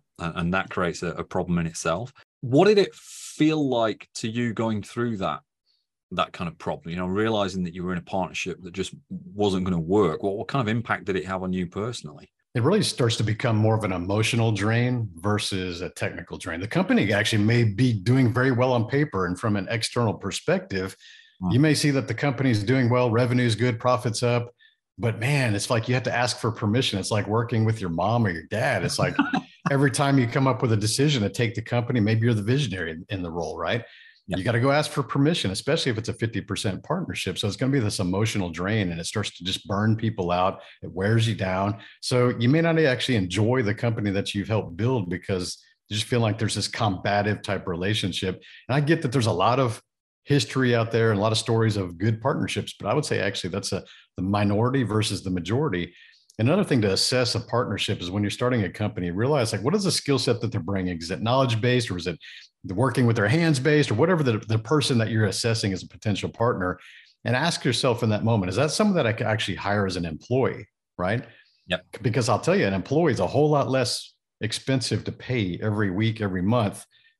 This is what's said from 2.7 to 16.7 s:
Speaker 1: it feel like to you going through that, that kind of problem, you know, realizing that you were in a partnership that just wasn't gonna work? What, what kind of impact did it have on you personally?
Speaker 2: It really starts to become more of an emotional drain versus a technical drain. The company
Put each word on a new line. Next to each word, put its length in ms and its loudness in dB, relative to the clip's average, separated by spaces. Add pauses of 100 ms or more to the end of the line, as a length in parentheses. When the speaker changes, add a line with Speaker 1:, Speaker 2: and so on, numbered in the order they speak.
Speaker 1:
it 180 2
feel 720 -2
like 460 -2
to 140 -6
you 240 -2
going 300 -2
through 340 -4
that, 240 -4 (720)
that 200 -2
kind 160 -6
of 100 -10
problem, 340 -6
you 40 -6
know, 120 -4
realizing 580 0
that 80 -8
you 100 -8
were 80 -4
in 60 -2
a 60 -8
partnership 600 -6
that 80 -14
just 220 -6 (160)
wasn't 560 -2
gonna 120 0
work? 460 2
What, 140 -2
what 100 -6
kind 140 -2
of 120 0
impact 300 -4
did 140 -2
it 80 -4
have 180 -6
on 80 -2
you 160 -2
personally? 640 -10 (240)
Speaker 2:
It 80 0
really 180 4
starts 360 0
to 60 0
become 320 0
more 200 4
of 80 0
an 80 0
emotional 600 0
drain 640 0
versus 640 -2
a 80 -6
technical 480 -8
drain. 220 -8
The 80 -6
company 460 2